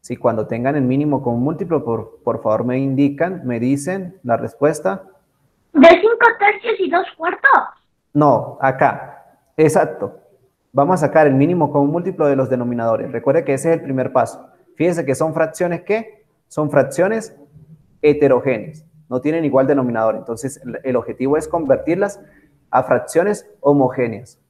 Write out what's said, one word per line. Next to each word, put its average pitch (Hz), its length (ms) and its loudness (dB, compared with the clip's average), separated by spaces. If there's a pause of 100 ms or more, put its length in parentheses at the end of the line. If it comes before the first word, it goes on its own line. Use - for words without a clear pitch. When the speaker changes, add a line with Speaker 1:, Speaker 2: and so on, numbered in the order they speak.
Speaker 1:
Si 123 160 -10
cuando 110 300 -2
tengan 123 280 -2
el 143 80 0
mínimo 135 400 0
común 120 200 -2
múltiplo, 156 420 -2
por, 113 380 -6
por - 180 -4
favor 110 240 0
me 127 120 -2
indican, 143 680 -2
me 120 140 -4
dicen 147 640 -4
la 117 120 0
respuesta. 151 680 -4 (680)
Speaker 2:
¿De 311 160 8
cinco 427 380 6 (140)
tercios 415 400 0
y 349 100 -2
dos 339 160 0 (100)
cuartos? 349 340 -6 (640)
Speaker 1:
No, 143 460 2
acá. - 760 -2 (180)
Exacto. 156 640 0 (540)
Vamos 147 220 2
a 147 120 0
sacar 156 200 4
el 135 80 4
mínimo 156 360 2
común 143 200 2
múltiplo 175 360 -2
de 139 80 2
los 131 140 -2
denominadores. 120 640 -2
Recuerde 143 320 0
que 139 80 0
ese 139 180 -2
es 160 60 2
el 160 60 -8
primer 131 280 -4
paso. - 340 -2 (300)
Fíjense 165 300 0
que 135 100 0
son 160 180 -2
fracciones, 165 500 -4
¿qué? 220 420 -6 (240)
Son 151 200 -4
fracciones 170 680 -2 (640)
heterogéneas. 135 840 0 (220)
No 123 140 -4
tienen 160 240 -2
igual 135 220 2
denominador. 117 480 0
Entonces, 117 500 -10
el, 113 180 -12
el 131 120 -4
objetivo 123 420 -2
es 156 100 -6
convertirlas 170 720 -2 (520)
a 131 120 2
fracciones 170 640 0 (140)
homogéneas. 127 800 0 (100)